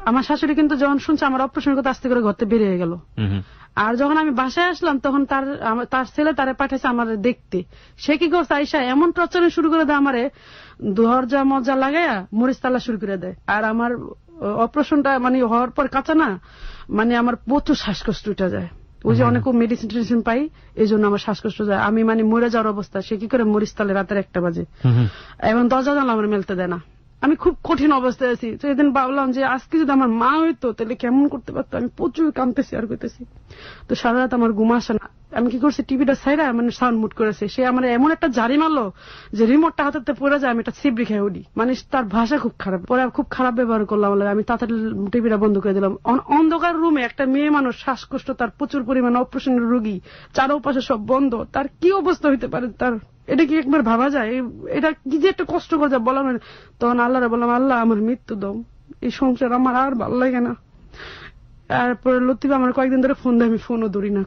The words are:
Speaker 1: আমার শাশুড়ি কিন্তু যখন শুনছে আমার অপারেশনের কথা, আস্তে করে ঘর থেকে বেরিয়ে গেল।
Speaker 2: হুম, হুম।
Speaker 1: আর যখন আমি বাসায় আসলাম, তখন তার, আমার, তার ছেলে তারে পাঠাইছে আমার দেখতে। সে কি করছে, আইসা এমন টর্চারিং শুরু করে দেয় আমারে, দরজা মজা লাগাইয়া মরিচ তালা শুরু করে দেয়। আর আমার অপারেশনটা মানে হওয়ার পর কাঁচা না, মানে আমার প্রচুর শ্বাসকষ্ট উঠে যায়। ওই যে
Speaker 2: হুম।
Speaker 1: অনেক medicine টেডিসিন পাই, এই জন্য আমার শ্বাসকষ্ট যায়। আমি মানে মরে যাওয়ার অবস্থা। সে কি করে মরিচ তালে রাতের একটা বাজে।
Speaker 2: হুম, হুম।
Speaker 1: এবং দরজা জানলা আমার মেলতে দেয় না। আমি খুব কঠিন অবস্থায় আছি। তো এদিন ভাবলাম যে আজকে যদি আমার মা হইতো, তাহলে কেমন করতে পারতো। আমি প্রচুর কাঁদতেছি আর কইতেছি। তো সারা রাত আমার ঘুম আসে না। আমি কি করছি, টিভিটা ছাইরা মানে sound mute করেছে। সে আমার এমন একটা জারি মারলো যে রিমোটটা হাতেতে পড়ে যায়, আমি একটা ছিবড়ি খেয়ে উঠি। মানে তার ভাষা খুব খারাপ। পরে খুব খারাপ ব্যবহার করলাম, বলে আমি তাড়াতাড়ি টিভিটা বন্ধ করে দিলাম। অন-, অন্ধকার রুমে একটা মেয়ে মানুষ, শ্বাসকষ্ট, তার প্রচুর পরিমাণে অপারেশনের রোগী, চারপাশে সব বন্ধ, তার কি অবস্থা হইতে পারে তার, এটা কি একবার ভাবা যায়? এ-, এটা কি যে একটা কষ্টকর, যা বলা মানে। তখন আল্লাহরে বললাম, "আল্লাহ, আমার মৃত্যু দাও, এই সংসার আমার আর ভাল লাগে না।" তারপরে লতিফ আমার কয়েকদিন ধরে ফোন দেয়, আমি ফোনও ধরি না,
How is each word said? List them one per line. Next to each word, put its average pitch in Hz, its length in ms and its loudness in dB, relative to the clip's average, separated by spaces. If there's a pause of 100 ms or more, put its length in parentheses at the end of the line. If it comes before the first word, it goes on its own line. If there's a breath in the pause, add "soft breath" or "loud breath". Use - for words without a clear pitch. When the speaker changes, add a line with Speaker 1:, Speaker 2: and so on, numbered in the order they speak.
Speaker 1:
আমার 247 180 2
শাশুড়ি 302 320 -2
কিন্তু 302 200 2
যখন 277 220 2
শুনছে 302 280 0
আমার 262 160 0
অপারেশনের 269 360 -2
কথা, 269 120 0
আস্তে 254 200 -4
করে 247 120 2
ঘর 208 120 2
থেকে 208 160 -4
বেরিয়ে 202 280 2
গেল। 180 80 -2
Speaker 2:
হুম, 165 420 -4
হুম। 98 140 0 (340 loud breath)
Speaker 1:
আর 220 200 0
যখন 285 220 2
আমি 311 140 2
বাসায় 262 380 0
আসলাম, 320 300 -2
তখন 277 260 0
তার, 269 360 -4
আমার, 233 240 -2
তার 262 200 -2 (100)
ছেলে 302 180 2
তারে 262 200 -2
পাঠাইছে 269 340 -4
আমার 233 340 -2
দেখতে। 190 420 -2 (340 soft breath)
সে 302 200 0
কি 330 120 0
করছে, 339 240 0
আইসা 285 300 0
এমন 277 280 2
টর্চারিং 339 380 0
শুরু 311 220 0
করে 320 140 2
দেয় 285 120 2
আমারে, 277 320 0 (540 loud breath)
দরজা 233 600 2
মজা 269 320 2
লাগাইয়া 269 580 0
মরিচ 240 240 0
তালা 254 220 -2
শুরু 226 180 -4
করে 196 200 -6
দেয়। 180 180 -10 (120)
আর 208 160 0
আমার 226 280 0 (500)
অপারেশনটা 269 800 0
মানে 254 240 2
হওয়ার 233 260 2
পর 269 180 0
কাঁচা 277 280 -2
না, 240 240 2 (500 loud breath)
মানে 226 260 2
আমার 240 200 2
প্রচুর 247 400 0
শ্বাসকষ্ট - 520 -4
উঠে 190 220 -2
যায়। 92 180 -4 (380)
ওই 226 100 4
যে 247 80 4
Speaker 2:
হুম। 240 80 4
Speaker 1:
অনেক 240 160 0
medicine 233 420 0
টেডিসিন 226 320 -2
পাই, 262 280 -2 (260 soft breath)
এই 220 120 2
জন্য 214 200 2
আমার 202 120 0
শ্বাসকষ্ট 208 440 -6
যায়। 202 160 0
আমি 220 240 2
মানে 226 200 2
মরে 233 260 2
যাওয়ার 220 240 0
অবস্থা। 196 280 -8
সে 214 160 -6
কি 214 100 -8
করে 240 160 0
মরিচ 214 300 0
তালে 202 200 -2
রাতের 196 240 -2
একটা 190 240 -4
বাজে। 170 240 -4 (200 loud breath)
Speaker 2:
হুম, 123 100 4
হুম। 120 120 2 (420 loud breath)
Speaker 1:
এবং 240 180 4
দরজা 262 280 0
জানলা 269 180 2
আমার 214 140 0
মেলতে 202 280 -2
দেয় 180 120 -2
না। 170 140 -6 (400)
আমি 294 140 2
খুব - 280 0
কঠিন 302 280 2
অবস্থায় 254 400 0
আছি। 233 260 -4
তো 285 100 -6
এদিন 285 240 2
ভাবলাম 269 400 0
যে 262 120 -2
আজকে 262 360 -2
যদি 285 120 2
আমার 269 180 4
মা 247 300 2
হইতো, 285 340 -2
তাহলে 226 220 -6
কেমন 262 320 2
করতে - 260 -8
পারতো। - 240 -6
আমি 240 100 -4 (100)
প্রচুর 311 340 -2
কাঁদতেছি 254 440 -4
আর 226 120 -6
কইতেছি। 240 380 -10 (640 loud breath)
তো 247 60 -2
সারা 240 240 0
রাত 254 140 0
আমার 233 200 2
ঘুম 220 200 2
আসে 240 200 0
না। - 440 -8
আমি 240 120 0
কি 240 100 -4
করছি, 285 240 0
টিভিটা 269 320 0
ছাইরা 285 360 0
মানে 233 200 0
sound 240 280 0
mute 220 140 -2
করেছে। 214 340 -2
সে 254 180 -2
আমার 254 200 0
এমন 247 260 2
একটা 320 160 0
জারি 240 300 0
মারলো 294 340 0 (420 loud breath)
যে 220 120 2
রিমোটটা 311 380 4
হাতেতে 285 300 -2
পড়ে 277 260 0
যায়, 254 120 0
আমি 233 80 -2
একটা 226 120 -6 (100)
ছিবড়ি 240 240 0
খেয়ে 208 160 -2
উঠি। 190 220 -4 (140)
মানে 240 180 0 (160)
তার 262 120 0
ভাষা 226 340 0
খুব 240 220 -2
খারাপ। 190 260 -4
পরে 247 240 0
খুব - 200 -4
খারাপ 247 240 -2
ব্যবহার 226 320 0
করলাম, 208 260 2
বলে 202 180 2
আমি 208 140 0
তাড়াতাড়ি 220 680 -4
টিভিটা 226 260 2
বন্ধ 202 220 2
করে 196 140 0
দিলাম। 196 300 0
অন-, 254 160 2
অন্ধকার 320 560 2
রুমে 320 260 2
একটা 247 240 -2
মেয়ে 277 240 2
মানুষ, 277 340 0
শ্বাসকষ্ট, 269 480 -6
তার 240 180 -4
প্রচুর 277 340 -6
পরিমাণে 247 360 2
অপারেশনের 254 420 0
রোগী, 220 380 0 (340 loud breath)
চারপাশে 269 480 0
সব 220 240 -2
বন্ধ, 254 480 0
তার 277 120 -2 (160)
কি 349 100 4
অবস্থা 349 380 0
হইতে 262 180 0
পারে 247 200 -4
তার, 240 260 -2 (340)
এটা 285 180 2
কি 294 120 0
একবার 285 240 2
ভাবা 226 280 2
যায়? 254 260 -2
এ-, 254 320 -8
এটা 311 240 0
কি 302 260 -4
যে 320 120 4
একটা 370 180 -2
কষ্টকর, 320 420 0
যা 254 100 2
বলা 262 240 0
মানে। 254 160 -2 (400 loud breath)
তখন 240 200 2
আল্লাহরে 247 280 2
বললাম, 240 220 0
"আল্লাহ, 254 320 2
আমার 226 160 4
মৃত্যু 226 380 -4
দাও, 202 280 -6 (380)
এই 240 100 -2
সংসার 247 420 0
আমার 254 220 2
আর 269 200 0
ভাল - 180 -4
লাগে 247 260 0
না।" 240 160 -2 (1120 loud breath)
তারপরে 247 520 0
লতিফ 254 320 0
আমার 254 220 2
কয়েকদিন 262 280 2
ধরে 262 120 2
ফোন 247 260 2
দেয়, 233 100 4
আমি 226 80 0
ফোনও 226 300 -4
ধরি 202 220 -4
না, 202 180 -2